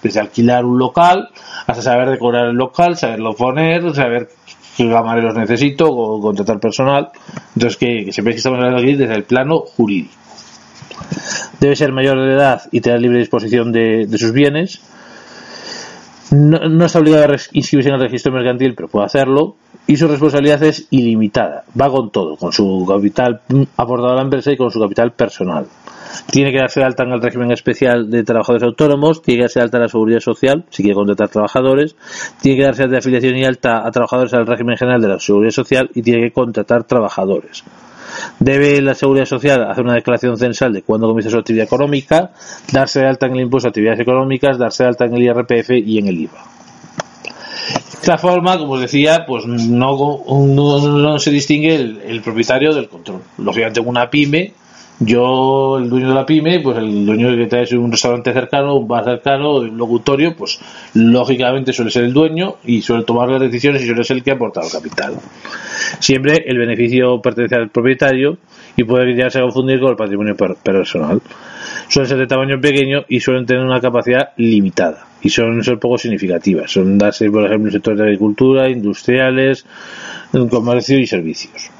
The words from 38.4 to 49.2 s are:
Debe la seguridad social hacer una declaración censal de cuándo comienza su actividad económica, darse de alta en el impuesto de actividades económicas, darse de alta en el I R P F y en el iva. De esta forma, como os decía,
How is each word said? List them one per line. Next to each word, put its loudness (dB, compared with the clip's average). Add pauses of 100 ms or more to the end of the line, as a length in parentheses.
Debe 4
la 2
seguridad 2
social 0
hacer -2
una 2
declaración 0
censal 0
de -4
cuándo 0
comienza 0
su 0
actividad 0
económica, 0 (420)
darse 0
de 4
alta 0
en -2
el -2
impuesto 0
de 2
actividades 0
económicas, 0
darse 0
de 4
alta 0
en -2
el 2
I 4
R 0
P 0
F 0
y 0
en -2
el -2
iva. -10 (1200)
De -4
esta 2
forma, 0
como -6
os -2
decía, 2